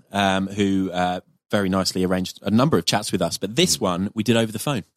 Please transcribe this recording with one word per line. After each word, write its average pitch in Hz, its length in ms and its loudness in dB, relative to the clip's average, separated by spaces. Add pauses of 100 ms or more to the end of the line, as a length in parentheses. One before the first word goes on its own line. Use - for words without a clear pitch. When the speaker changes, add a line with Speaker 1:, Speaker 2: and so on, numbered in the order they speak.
(120)
Speaker 1:
um, 95 360 0
who, 98 440 0
uh, 90 300 -2 (280)
very 101 180 0
nicely 92 380 0
arranged 92 380 -2
a 101 80 -2
number 123 260 4
of - 80 0
chats 107 260 -2
with 87 120 0
us, 85 160 -2
but 101 160 -8
this 180 220 2
Speaker 2:
Mm. - 40 -6
Speaker 1:
one 95 320 -2
we 110 100 -4
did 117 140 4
over 113 140 0
the 104 80 -6
phone. 131 240 -4 (140)